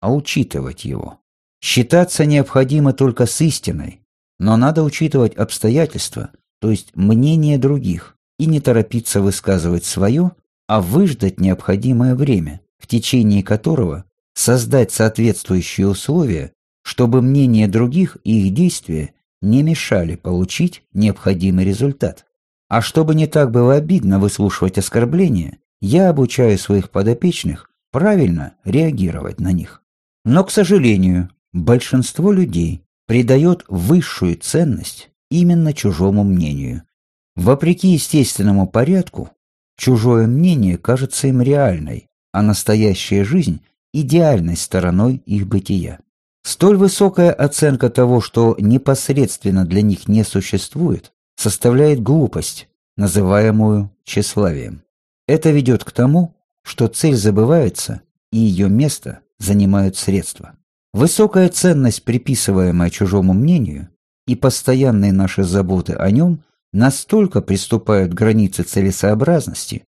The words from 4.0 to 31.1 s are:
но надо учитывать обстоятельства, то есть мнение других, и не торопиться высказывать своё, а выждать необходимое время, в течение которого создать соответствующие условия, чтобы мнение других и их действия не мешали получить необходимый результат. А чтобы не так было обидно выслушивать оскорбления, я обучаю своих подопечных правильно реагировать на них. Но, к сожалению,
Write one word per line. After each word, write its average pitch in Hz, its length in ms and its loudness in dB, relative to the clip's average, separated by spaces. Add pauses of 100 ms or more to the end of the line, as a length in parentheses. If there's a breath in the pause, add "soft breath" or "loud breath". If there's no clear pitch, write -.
но 107 180 2
надо 151 260 2
учитывать 143 540 0
обстоятельства, - 960 -4 (300)
то 110 100 -2
есть - 260 -4
мнение 143 640 2
других, 123 580 -2 (220)
и 156 80 -4
не 156 140 2
торопиться 113 600 0
высказывать 92 640 -2
своё, 127 460 0 (360)
а 107 140 0
выждать 110 580 0
необходимое 117 760 0
время, 98 480 -2 (160)
в - 80 -20
течение 110 560 0
которого 107 640 -2 (260)
создать 120 580 0
соответствующие 104 960 -2
условия, 107 680 -2 (300)
чтобы 123 380 0
мнение 123 480 2
других 123 560 0
и 107 220 0
их 95 80 -2
действия 90 580 -2 (280)
не 113 220 2
мешали 92 540 -2
получить 90 640 -4 (100)
необходимый 95 720 0
результат. 104 600 -4 (420)
А 113 120 0
чтобы 156 340 0
не 156 120 2
так 147 240 0
было 120 240 4
обидно 147 440 0
выслушивать 98 600 -2
оскорбления, 120 800 -2 (220)
я 170 280 2
обучаю 123 500 2
своих 98 320 -2
подопечных 113 800 -2 (200)
правильно 143 640 0 (100)
реагировать 110 760 -2
на 92 120 -2
них. - 300 -6 (420)
Но, 156 200 2
к 190 60 -8
сожалению, 107 800 2 (220)